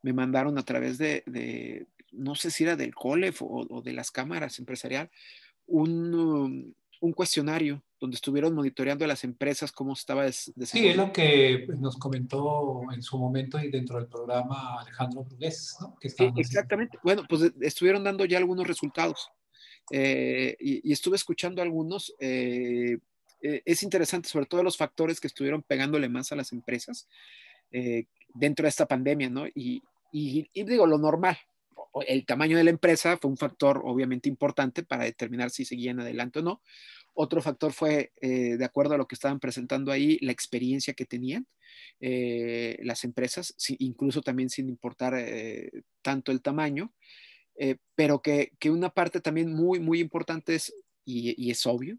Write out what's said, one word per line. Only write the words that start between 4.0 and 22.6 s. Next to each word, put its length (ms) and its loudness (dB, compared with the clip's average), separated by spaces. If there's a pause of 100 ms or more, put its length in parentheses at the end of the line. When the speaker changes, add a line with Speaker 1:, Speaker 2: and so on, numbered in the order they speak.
Speaker 1:
cámaras 480 -6
empresarial, 500 -6 (580)
un, 460 2
um, 600 0 (260)
un 140 2
cuestionario 680 0 (180)
donde 160 -6
estuvieron 380 0
monitoreando 520 0
a 20 0
las 160 -2
empresas 480 -4
cómo 220 -4
estaba 320 -2
des-, 100 0
Speaker 2:
Sí, 160 -10
es 40 -18
Speaker 1:
desenvolviendo. 520 4
Speaker 2:
lo 60 -6
que 540 6 (120)
nos 180 -4
comentó 840 -2 (120)
en 80 -8
su 160 -8
momento 420 -2
y 120 -4
dentro 260 -4
del 100 -6
programa 760 -4
Alejandro 420 -6
Brugués, 580 -8
¿no? 180 -14
Que 80 -10
Speaker 1:
Eh, 20 -4
Speaker 2:
estaban 240 2
haciendo. 80 0
Speaker 1:
exactamente. 600 -2
Bueno, 260 4
pues, 140 2
eh, 200 6
estuvieron 420 2
dando 220 0
ya 120 2
algunos 300 0
resultados. 640 -2 (640)
Eh, 680 0
y, 280 -2
y 40 4
estuve 240 2
escuchando 480 -2
algunos. 560 -4
Eh, 800 0 (420)